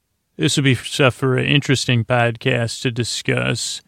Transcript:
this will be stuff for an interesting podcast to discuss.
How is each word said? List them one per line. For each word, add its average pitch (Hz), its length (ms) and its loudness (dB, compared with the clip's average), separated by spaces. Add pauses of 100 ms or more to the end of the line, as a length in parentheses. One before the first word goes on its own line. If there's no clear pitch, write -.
(360)
this 156 200 0
will 143 80 2
be 135 100 6
stuff - 400 0
for 127 240 0
an 127 80 0
interesting 131 580 2
podcast 120 800 0
to 135 80 0
discuss. 123 960 -4